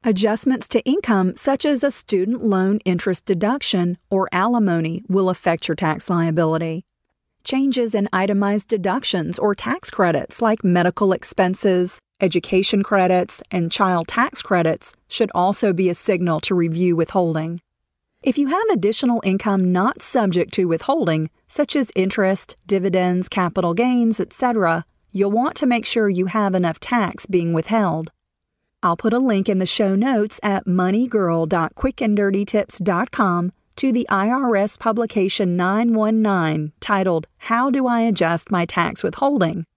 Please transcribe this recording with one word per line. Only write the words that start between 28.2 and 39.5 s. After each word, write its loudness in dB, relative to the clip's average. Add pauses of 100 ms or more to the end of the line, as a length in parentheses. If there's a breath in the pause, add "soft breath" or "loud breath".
I'll 2
put 0
a 2
link 2
in 2
the 0
show 0
notes 0
at -2
money 2
girl 0
dot -2
quick -4
and 2
dirty 2
tips -2
dot 0
com 0 (240)
to 0
the 0
I 0
R 0
S 0
publication 0
nine 2
one 2
nine 0
titled, 0 (120)
"How 0
Do 0
I 2
Adjust 0
My 0
Tax -4
Withholding?" 0 (100)